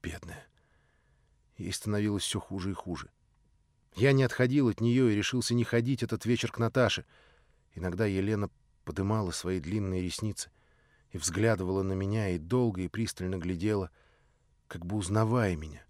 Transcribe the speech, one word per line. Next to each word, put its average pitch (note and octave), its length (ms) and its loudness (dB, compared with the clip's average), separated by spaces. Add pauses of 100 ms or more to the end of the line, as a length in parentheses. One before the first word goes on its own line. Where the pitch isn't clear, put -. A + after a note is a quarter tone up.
Бедная. E2 460 -10 (1080)
Ей F#2 140 -6
становилось G#2 520 0
всё - 160 -2
хуже F#2+ 320 -6
и - 20 -4
хуже. - 380 -8 (840)
Я B2+ 160 6
не C3+ 100 6
отходил B2+ 480 4
от G2+ 100 -2
неё A#2+ 280 4
и G#2+ 80 4
решился A#2+ 400 0
не A#2+ 80 4
ходить A#2 400 2
этот G2+ 240 -4
вечер A#2+ 240 2
к - 80 -10
Наташе. A#2 440 2 (720)
Иногда F2+ 320 -2
Елена G2+ 460 0 (340)
подымала G2 460 -2
свои F#2 280 -4
длинные F#2 440 -2
ресницы G2 480 -6 (580)
и - 80 -12
взглядывала F#2+ 640 0
на F#2+ 120 0
меня, G2 360 0
и F2+ 80 0
долго G2 440 0
и F2 80 -4
пристально F#2+ 500 -4
глядела, F#2 500 -2 (760)
как E2+ 180 -12
бы G2+ 120 -4
узнавая G#2+ 580 2
меня. D2+ 340 -10